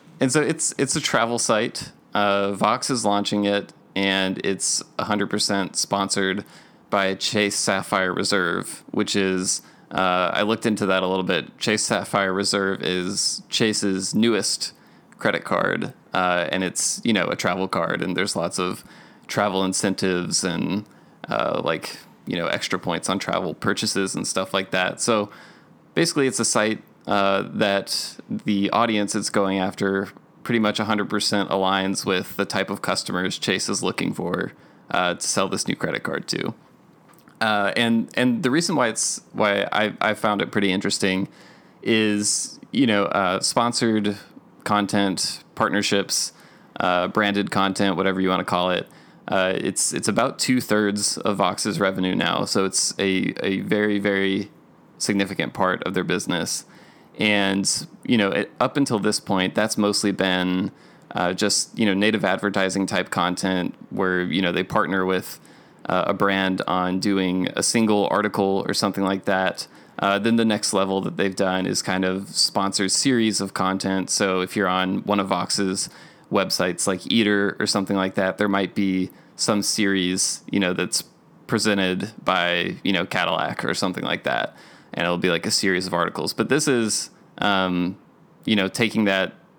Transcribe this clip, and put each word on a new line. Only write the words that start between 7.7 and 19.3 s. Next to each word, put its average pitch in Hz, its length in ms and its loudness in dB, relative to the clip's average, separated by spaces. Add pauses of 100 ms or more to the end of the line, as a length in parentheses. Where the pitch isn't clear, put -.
Reserve, 95 800 -2
which 107 240 0
is, 95 480 0 (260)
uh, 90 420 2
I 95 120 0
looked 110 240 0
into 104 180 0
that 95 160 2
a 92 60 0
little 92 160 0
bit. 87 340 -2
Chase 107 240 0
Sapphire 98 500 0
Reserve 98 520 0
is 92 680 -2
Chase's 101 640 0
newest 107 600 0 (440)
credit 98 260 0
card, - 500 0 (200)
uh, 90 380 2
and 95 120 0
it's, - 400 -4
you 113 100 2
know, 92 160 2
a - 60 -2
travel 95 320 0
card, - 360 -2
and 90 120 -4
there's 92 200 -2
lots 87 240 -2
of 92 240 -4 (420)
travel 98 400 0